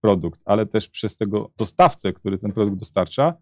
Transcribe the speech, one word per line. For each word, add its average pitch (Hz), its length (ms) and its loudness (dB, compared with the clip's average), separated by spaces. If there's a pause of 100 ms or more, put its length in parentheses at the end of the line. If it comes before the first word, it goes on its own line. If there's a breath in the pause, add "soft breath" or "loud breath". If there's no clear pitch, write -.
produkt, 85 420 0
ale 104 200 2
też 104 240 -4
przez - 280 -8
tego 104 400 -4
dostawcę, 110 560 2
który 98 240 -6
ten 104 140 -6
produkt 101 280 0
dostarcza 135 640 0